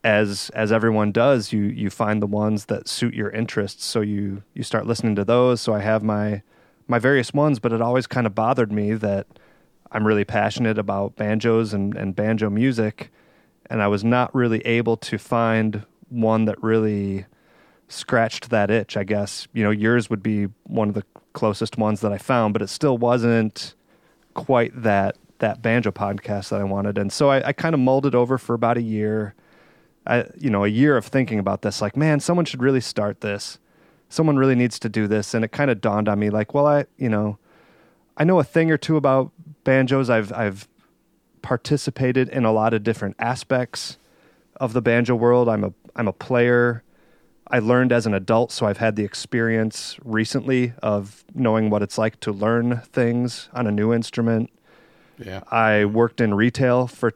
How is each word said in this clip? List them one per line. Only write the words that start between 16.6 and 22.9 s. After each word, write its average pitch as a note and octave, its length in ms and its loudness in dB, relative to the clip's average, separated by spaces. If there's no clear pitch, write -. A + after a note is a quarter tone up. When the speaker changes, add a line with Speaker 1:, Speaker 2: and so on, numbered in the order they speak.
Speaker 1:
really G#2 640 0
scratched - 640 -4
that G2+ 200 2
itch, A2 260 -2
I G#2 60 -2
guess. G2+ 500 -6
You A2+ 120 -2
know, G#2 80 2
yours A2 360 0
would G2+ 140 -4
be G#2 240 -2
one G#2+ 260 -2
of G2+ 60 -4
the G#2 80 -4
closest G#2+ 440 -2
ones G#2+ 260 0
that G#2 100 0
I G2 60 -6
found, A2+ 340 0
but G#2 100 -2
it F#2+ 60 -6
still C3+ 300 0